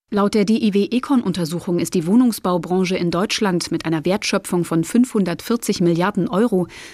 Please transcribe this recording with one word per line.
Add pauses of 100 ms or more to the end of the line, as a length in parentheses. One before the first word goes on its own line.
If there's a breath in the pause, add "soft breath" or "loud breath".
(120)
Laut
der
D
I
W
Econ-Untersuchung
ist
die
Wohnungsbaubranche
in
Deutschland
mit
einer
Wertschöpfung
von
fünfhundertvierzig
Milliarden
Euro (260 loud breath)